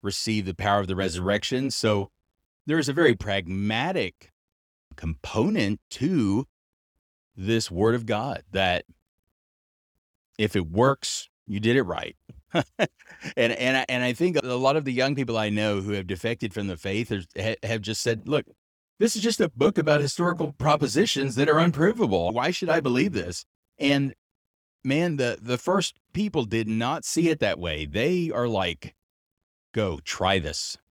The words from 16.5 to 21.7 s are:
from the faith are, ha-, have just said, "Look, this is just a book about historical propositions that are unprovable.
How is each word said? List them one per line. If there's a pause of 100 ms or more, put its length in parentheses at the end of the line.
from
the
faith
are, (140)
ha-,
have
just
said,
"Look, (540)
this
is
just
a
book
about
historical
propositions
that
are
unprovable.